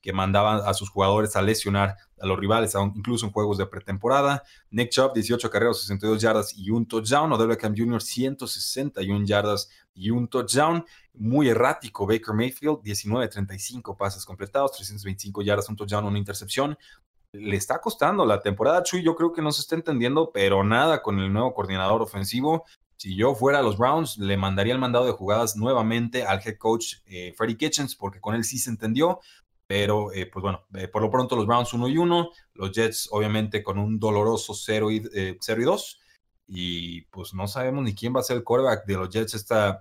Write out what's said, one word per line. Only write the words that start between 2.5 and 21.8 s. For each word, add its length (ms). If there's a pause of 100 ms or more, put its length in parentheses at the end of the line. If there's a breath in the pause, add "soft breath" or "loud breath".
aun, 220
incluso 300
en 60
juegos 260
de 80
pretemporada. 760 (280 soft breath)
Nick 200
Chubb, 220
dieciocho 340
acarreos, 360
sesenta 240
y 20
dos 140
yardas 340
y 140
un 160
touchdown. 460
Odell 160
Beckham 280
junior, 240
ciento 460
sesenta 560
y 80
un 160
yardas 440 (240 soft breath)
y 160
un 160
touchdown. 600 (280 soft breath)
Muy 340
errático 580
Baker 280
Mayfield, 480
diecinueve 460
treinta 260
y 40
cinco 380
pases 280
completados, 480
trescientos 320
veinticinco 380
yardas, 260
un 80
touchdown, 280
una 140
intercepción. 580 (560 soft breath)
Le 240
está 240
costando 440
la 160
temporada, 420
Chuy. 220
Yo 100
creo 180
que 100
no 100
se 80
está 160
entendiendo, 560
pero 320
nada 380
con 180
el 120
nuevo 220
coordinador 480